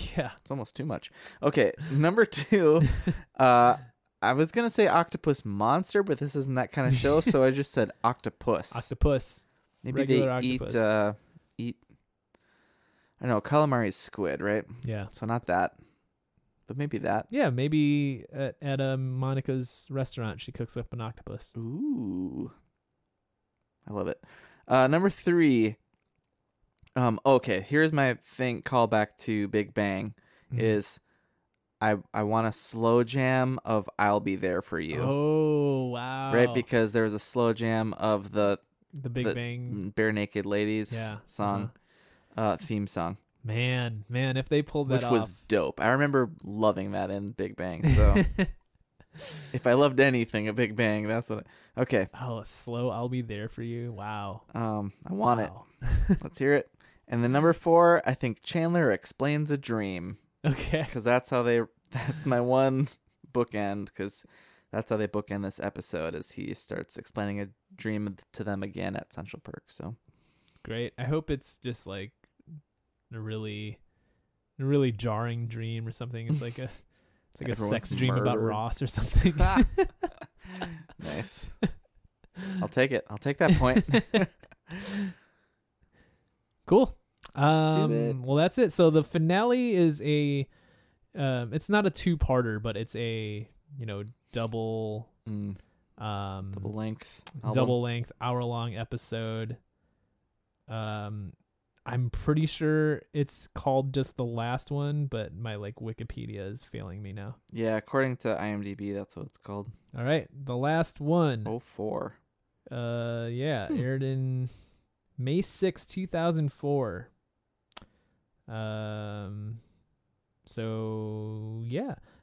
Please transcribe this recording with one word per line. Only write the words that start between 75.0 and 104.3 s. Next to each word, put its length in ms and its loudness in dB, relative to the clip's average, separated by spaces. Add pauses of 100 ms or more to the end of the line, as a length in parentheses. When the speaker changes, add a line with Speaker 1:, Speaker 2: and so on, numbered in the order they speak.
Speaker 1:
dream 400 -6
or 40 -6
something. 360 -10
It's 140 0
like 180 -8
a, 100 -8 (640)
it's 100 -20
like 80 -6
a 20 -2
Speaker 2:
Everyone's 200 0
Speaker 1:
sex 180 -2
dream 260 2
about 200 2
Speaker 2:
murdered. 140 0
Speaker 1:
Ross 320 -4
or 60 -2
something. 520 4
Speaker 2:
<laughs> 40 6 (1600)
Nice. 480 -8 (1080)
I'll 60 -2
take 240 2
it. 180 0
I'll 80 -10
take 220 -2
that 140 6
point. 300 6 (300)
<laughs> 160 2 (2250)
Speaker 1:
Cool. 300 4 (400)
Speaker 2:
Let's 420 4
do 60 4
Speaker 1:
Um, 80 2
Speaker 2:
it. 260 0
Speaker 1:
well, 200 -2
that's 200 2
it. 140 4
So 180 8
the 140 6
finale 720 2
is 260 4
a, 460 0 (680)
um, 380 -2
it's 160 -4
not 160 4
a 40 2
two-parter, 720 2
but 160 -4
it's 180 -6
a, 520 -6 (300)
you 80 -8
know, 180 -6 (280)
double, 800 -4 (180)
Speaker 2:
Mm. 280 -6 (420)
Speaker 1:
um, 540 -8
Speaker 2:
Double 220 -8
length 480 -8 (220)
album. 100 -2
Speaker 1:
double 280 2
length, 300 -6 (100)
hour-long 540 -4
episode. 800 -6 (1120)
Um, 640 -8 (520)
I'm 240 -2
pretty 360 0
sure 560 0 (120)
it's 400 -4
called 400 0
just 240 -2
The 80 -4
Last 460 -4